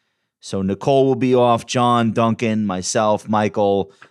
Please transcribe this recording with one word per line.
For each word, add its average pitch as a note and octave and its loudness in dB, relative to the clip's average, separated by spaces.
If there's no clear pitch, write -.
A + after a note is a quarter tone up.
So G2 -8
Nicole C3+ 0
will C3 2
be B2+ 0
off, A#2+ 2
John, A#2+ 0
Duncan, A2 -2
myself, G#2 -2
Michael. G#2 0